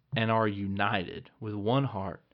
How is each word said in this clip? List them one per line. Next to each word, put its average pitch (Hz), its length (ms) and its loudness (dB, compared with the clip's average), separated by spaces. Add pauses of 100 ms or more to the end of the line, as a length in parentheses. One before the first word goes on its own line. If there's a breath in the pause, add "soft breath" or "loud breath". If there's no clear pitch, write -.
(160)
and 113 160 2
are 113 160 4
united 101 840 -2 (100)
with 107 140 -6
one 113 300 2
heart 95 380 -6 (120)